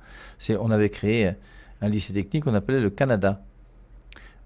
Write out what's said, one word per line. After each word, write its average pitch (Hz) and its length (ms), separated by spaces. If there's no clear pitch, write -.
C'est, 110 160
on 110 160
avait 107 180
créé 104 440
un 104 80
lycée 107 240
technique 160 320
qu'on 117 100
appelait 131 240
le 104 100
Canada. 101 540